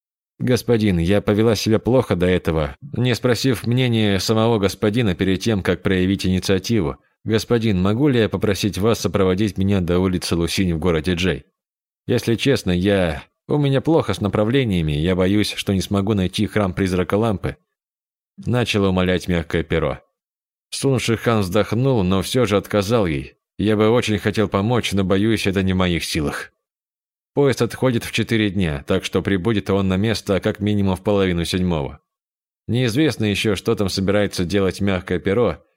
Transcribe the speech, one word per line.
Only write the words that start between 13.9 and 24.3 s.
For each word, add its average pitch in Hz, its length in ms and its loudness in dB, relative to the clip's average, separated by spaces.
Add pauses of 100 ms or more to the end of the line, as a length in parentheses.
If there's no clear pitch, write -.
с - 80 -6
направлениями, 104 720 0
я 80 220 0
боюсь, 98 400 0
что - 180 -4
не 95 80 2
смогу 98 320 -2
найти 95 340 0
храм 95 280 -2
призрака 92 400 0
лампы", 104 420 -2 (800)
начало 104 520 0
умолять 92 400 0
мягкое 85 340 -2
перо. 78 380 -2 (720)
Сун 135 280 0
Шихан 113 420 0
вздохнул, 107 640 0
но 92 200 0
всё 123 240 0
же 101 100 0
отказал 104 500 0
ей. 69 300 -6 (200)
"Я 104 200 2
бы 107 120 4
очень 110 300 2
хотел 104 300 0